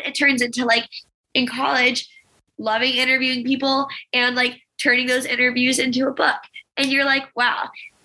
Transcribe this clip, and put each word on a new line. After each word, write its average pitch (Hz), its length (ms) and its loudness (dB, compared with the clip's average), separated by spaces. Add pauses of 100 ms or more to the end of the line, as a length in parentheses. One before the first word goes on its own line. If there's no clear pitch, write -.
it 277 80 -6
turns 277 280 2
into, 240 240 -2
like, 233 240 2 (460)
in 247 120 2
college, 254 640 0 (500)
loving 226 360 -2
interviewing 254 500 0
people 269 420 0 (260)
and, 247 240 0
like, 247 240 -2 (200)
turning 247 260 2
those 254 180 0
interviews 247 540 2
into 262 280 0
a 269 60 -2
book. - 240 2 (400)
And 269 140 0
you're 277 140 2
like, 269 200 2 (120)
"Wow, - 340 -2 (340)